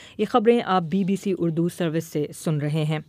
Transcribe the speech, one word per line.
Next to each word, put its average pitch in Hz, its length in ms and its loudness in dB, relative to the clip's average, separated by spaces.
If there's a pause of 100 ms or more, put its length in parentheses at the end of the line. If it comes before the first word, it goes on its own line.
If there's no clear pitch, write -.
(180)
یہ 214 120 0
خبریں 233 360 4
آپ 185 180 2
بی 190 200 0
بی 190 120 0
سی 190 220 -2
اردو 170 320 0
سروس 165 340 -2
سے 151 220 -4 (100)
سن 156 220 -2
رہے 147 280 0
ہیں۔ 156 240 -2